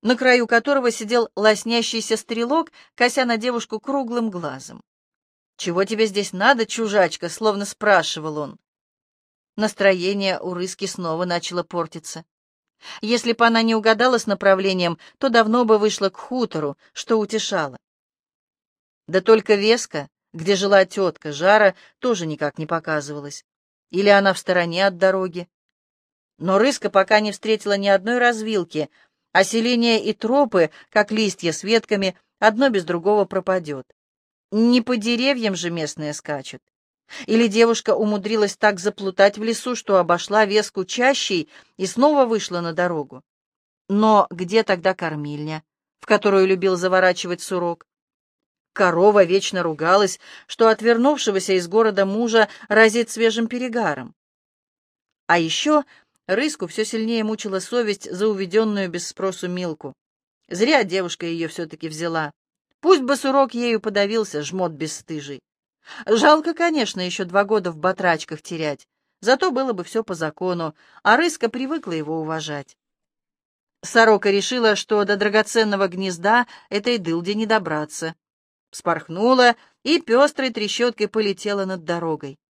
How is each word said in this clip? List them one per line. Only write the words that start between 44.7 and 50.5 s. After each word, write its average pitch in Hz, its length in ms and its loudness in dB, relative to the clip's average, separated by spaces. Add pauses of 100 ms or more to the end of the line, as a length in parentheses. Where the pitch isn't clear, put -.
кормильня, 151 680 -8 (380)
в - 60 -20
которую 202 400 4
любил 190 300 0
заворачивать 180 640 0
Сурок? 175 440 -6 (880)
Корова 185 480 6
вечно 185 400 0
ругалась, 170 560 2 (300)
что 226 200 2